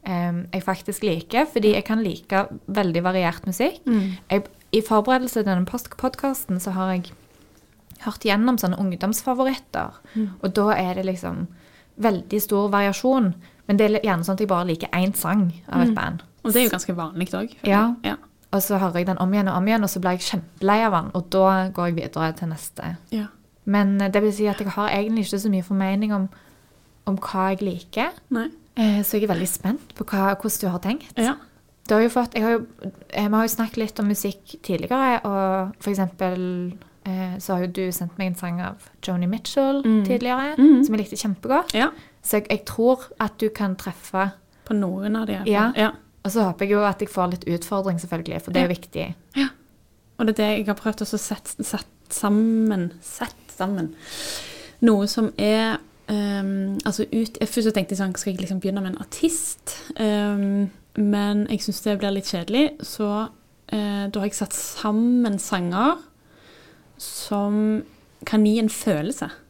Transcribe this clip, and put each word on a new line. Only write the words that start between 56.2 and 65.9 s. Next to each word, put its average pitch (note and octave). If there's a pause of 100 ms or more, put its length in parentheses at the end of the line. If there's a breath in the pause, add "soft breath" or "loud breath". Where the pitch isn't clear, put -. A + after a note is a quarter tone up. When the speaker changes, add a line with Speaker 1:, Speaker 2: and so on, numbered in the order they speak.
Speaker 2:
altså G#3+ (100)
ut, A3+
først A3+
så A3
tenkte F#3+
jeg -
sånn, F#3+
skal G3
jeg F#3
liksom F#3+
begynne G3
med F#3
en -
artist? -
Ehm, G3+ (280)
men G#3
jeg G#3+
synes -
det G#3
blir G3+
litt G3
kjedelig, B3+
så, G#3+ (400)
eh, G3+
da G#3
har G3
jeg G3+
satt -
sammen A3+
sanger G3 (1000 soft breath)